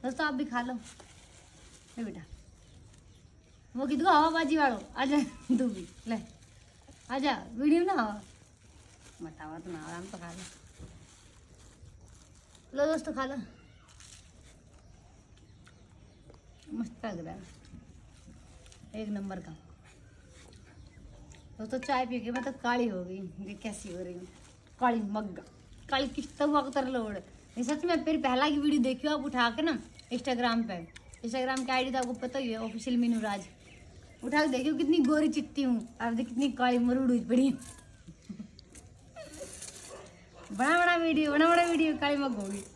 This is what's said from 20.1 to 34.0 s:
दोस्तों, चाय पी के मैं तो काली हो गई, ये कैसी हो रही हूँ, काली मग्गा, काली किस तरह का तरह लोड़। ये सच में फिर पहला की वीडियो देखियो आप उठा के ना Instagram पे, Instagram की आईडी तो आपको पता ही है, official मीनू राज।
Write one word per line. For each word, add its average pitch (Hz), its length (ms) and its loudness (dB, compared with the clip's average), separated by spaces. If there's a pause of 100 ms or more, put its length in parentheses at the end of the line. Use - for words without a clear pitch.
दोस्तों, 220 200 -4
चाय 254 260 0
पी 240 140 -4
के 220 120 -6
मैं 247 120 -4
तो 269 80 -4 (120)
काली 240 240 2
हो 185 160 -4
गई, 185 160 -8 (280)
ये 202 60 -10 (100)
कैसी 208 300 -8
हो 180 60 -10
रही 180 140 -10
हूँ, 180 140 -14 (520)
काली 233 220 4 (100)
मग्गा, 208 320 -6 (460)
काली 269 180 0
किस - 300 -8
तरह 294 240 4
का 277 80 -4
तरह 262 200 0
लोड़। 220 280 -2 (400)
ये 240 60 -2
सच 294 220 -2
में 339 180 2
फिर 311 140 2
पहला 254 320 4
की 285 80 2
वीडियो 294 240 4
देखियो 262 320 0
आप 277 120 -2
उठा 240 260 2
के 311 100 -4
ना 320 100 2 (420)
Instagram 240 540 0
पे, 190 80 -6 (500)
Instagram 262 400 -2
की 262 60 -4
आईडी 262 200 0
तो 254 60 0
आपको 247 160 -2
पता 254 260 -6
ही 247 120 -4
है, 220 60 -4
official 226 400 -2
मीनू 233 220 2
राज। 202 260 -4 (800)